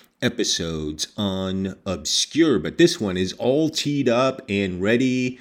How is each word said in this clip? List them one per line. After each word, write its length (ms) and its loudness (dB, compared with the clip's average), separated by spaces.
episodes 920 -2
on 720 -2
Obscure, 760 0
but 180 -4
this 220 4
one 160 -2
is 200 0
all 340 2
teed 400 -2
up 400 2
and 320 -2
ready 600 2